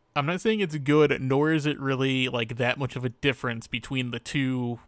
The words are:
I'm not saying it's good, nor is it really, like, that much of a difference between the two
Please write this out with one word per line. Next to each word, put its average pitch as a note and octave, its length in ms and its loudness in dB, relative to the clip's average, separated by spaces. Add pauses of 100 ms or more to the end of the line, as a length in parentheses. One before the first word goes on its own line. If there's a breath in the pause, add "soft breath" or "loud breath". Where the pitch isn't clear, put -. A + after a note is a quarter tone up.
(160)
I'm C#3+ 100 0
not F3 160 -2
saying A3 200 2
it's D#3 160 -2
good, C#3+ 440 4
nor C3+ 300 2
is D#3 140 2
it D3 140 0
really, C3 500 0
like, A#2+ 260 -4
that A#2+ 240 0
much C3 160 -4
of B2 80 -6
a B2+ 60 0
difference B2 580 -2
between B2 440 -4
the A#2 80 -6
two B2+ 680 -2